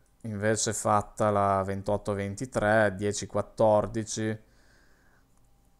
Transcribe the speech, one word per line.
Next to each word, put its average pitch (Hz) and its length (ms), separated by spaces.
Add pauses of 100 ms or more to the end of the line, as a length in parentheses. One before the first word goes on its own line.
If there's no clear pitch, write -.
(220)
invece 107 500
fatta 107 580
la 98 340
ventotto 98 500
ventitré, 104 840
dieci 104 300
quattordici. 107 1120 (1400)